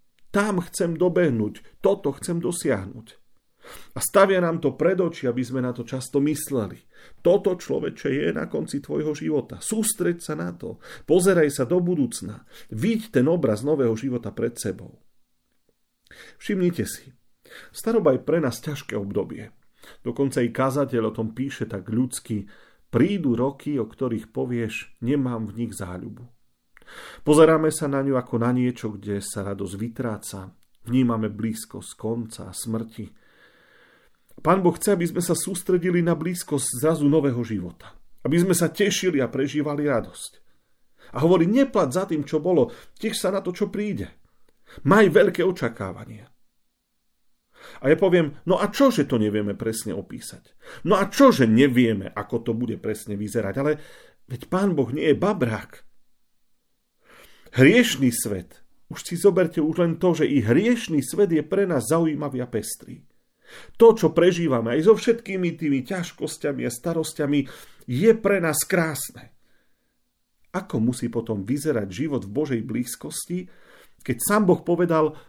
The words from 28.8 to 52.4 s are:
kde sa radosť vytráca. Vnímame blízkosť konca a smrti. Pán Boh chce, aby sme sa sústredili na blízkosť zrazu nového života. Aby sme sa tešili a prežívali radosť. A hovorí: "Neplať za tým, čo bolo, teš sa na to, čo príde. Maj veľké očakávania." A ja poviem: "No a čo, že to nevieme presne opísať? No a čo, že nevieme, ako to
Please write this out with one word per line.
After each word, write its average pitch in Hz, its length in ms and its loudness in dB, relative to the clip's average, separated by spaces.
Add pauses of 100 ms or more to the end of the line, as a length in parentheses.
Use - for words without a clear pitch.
kde 101 240 -6
sa 98 240 -8
radosť 101 320 -6
vytráca. 107 720 -8 (400)
Vnímame 117 400 2
blízkosť 107 640 -8
konca 110 560 -8
a 92 40 -16
smrti. 113 520 -8 (1300)
Pán 180 260 2
Boh 175 80 4
chce, 202 220 0
aby 175 100 0
sme 175 160 -4
sa 170 160 0
sústredili 175 640 0
na 170 160 2
blízkosť 151 640 -4
zrazu 151 240 2
nového 143 400 2
života. 90 480 -8 (320)
Aby 156 160 4
sme 185 160 2
sa 170 160 0
tešili 185 480 0
a 120 80 -2
prežívali 147 560 -2
radosť. 117 460 -4 (800)
A 123 80 -4
hovorí: 170 240 6
"Neplať 214 480 2
za 185 160 0
tým, 151 160 -2
čo 156 160 -2
bolo, 160 320 2 (240)
teš - 240 -4
sa 185 80 -2
na 190 160 -2
to, 180 80 -4
čo 196 160 -4
príde. 202 400 -6 (800)
Maj 196 240 6
veľké 175 320 4
očakávania." 110 800 -6 (1600)
A 135 80 4
ja 160 80 6
poviem: 170 480 4
"No 180 100 4
a 202 140 -2
čo, 277 180 6
že 208 140 2
to 123 160 0
nevieme 104 400 0
presne 113 320 -6
opísať? - 640 -12 (320)
No 196 80 6
a 196 160 0
čo, 269 240 8
že 131 80 4
nevieme, 113 640 4
ako 110 320 -6
to 117 160 -4